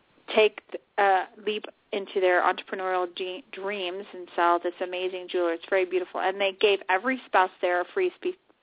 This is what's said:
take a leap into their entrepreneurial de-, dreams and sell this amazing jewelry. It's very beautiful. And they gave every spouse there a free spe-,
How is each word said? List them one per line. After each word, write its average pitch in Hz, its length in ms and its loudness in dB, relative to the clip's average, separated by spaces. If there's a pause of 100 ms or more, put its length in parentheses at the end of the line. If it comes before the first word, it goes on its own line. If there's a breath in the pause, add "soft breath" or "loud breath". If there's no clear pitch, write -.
(300)
take 214 340 2 (340)
a 196 320 2 (160)
leap 208 220 -6 (260)
into 196 280 -4
their 180 220 4
entrepreneurial 185 720 -2
de-, 185 380 -8
dreams 196 600 -8
and 180 200 -14
sell 175 240 4
this 175 220 -4
amazing 180 480 -6
jewelry. 175 280 0
It's 170 120 -14
very 190 160 2
beautiful. 180 360 -4
And 190 200 -2
they 196 120 0
gave 196 360 2
every 226 380 0
spouse 185 240 4 (100)
there 180 220 2
a - 20 -8
free 185 320 -2
spe-, 180 220 -6 (240)